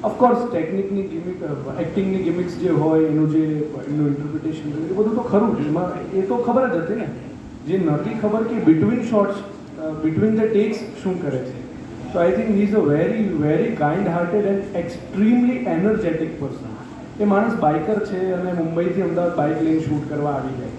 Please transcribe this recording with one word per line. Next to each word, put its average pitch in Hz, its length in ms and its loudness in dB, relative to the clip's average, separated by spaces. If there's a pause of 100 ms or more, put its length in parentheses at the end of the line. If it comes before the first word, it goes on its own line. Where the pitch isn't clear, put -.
ઓફકોર્સ 240 480 2
ટેકનિકની 190 500 -2
ગિમિક, 170 400 -6
અ, 143 380 -6
એક્ટિંગની 190 420 0
ગિમિક્સ 170 340 -2
જે 185 120 -2
હોય 160 360 4
એનું 151 260 2
જે, 156 120 4 (460)
એનું 147 200 2
ઇન્ટરપ્રિટેશન 151 640 -4
હોય 160 160 -4
એ 190 40 -2
બધું 214 220 2
તો 240 60 0
ખરું 202 440 2
જ, - 20 -2
એમાં 180 460 -2
એ 190 100 2
તો 240 140 0
ખબર 240 320 2
જ 170 140 0
હતી - 120 -2
ને. 107 120 -4 (600)
જે 180 120 0
નહોતી 160 320 0 (120)
ખબર 220 220 0
કે 185 280 4
between 202 260 4
shots, 202 360 2 (480)
અ, 156 240 -4
between 220 340 2
the 220 140 2
takes - 480 0
શું 180 200 -2
કરે 131 160 -2
છે. - 240 -8 (500)
So 180 60 -2
I 170 60 4
think 208 200 2
he 208 180 2
is 208 160 4
a 170 60 4
very, 165 340 2 (240)
very 165 240 2
kind 170 400 0
hearted 175 400 0
and 196 360 -2
extremely 240 760 2
energetic 165 720 0 (100)
person. - 800 -10
એ 208 40 4
માણસ 202 300 4
બાઇકર 156 500 2
છે 185 280 -2
અને 180 200 -2
મુંબઈથી 170 500 0
અમદાવાદ 170 340 0
બાઇક 151 260 0
લઈને 160 180 2
શૂટ 143 300 -2
કરવા 147 200 -2
આવી 131 300 -4
જાય. 127 80 -6 (100)